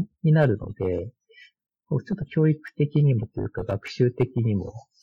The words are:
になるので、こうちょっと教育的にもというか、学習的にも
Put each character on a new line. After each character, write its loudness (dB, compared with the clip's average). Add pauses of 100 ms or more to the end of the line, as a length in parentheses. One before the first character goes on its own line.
(220)
に 4
な 6
る 2
の -8
で、 -4 (760)
こ -2
う -4
ち -10
ょ -2
っ -2
と -10
教 2
育 -2
的 0
に 4
も 0
と -10
い -4
う -6
か、 -8
学 -6
習 0
的 -2
に 2
も -4 (300)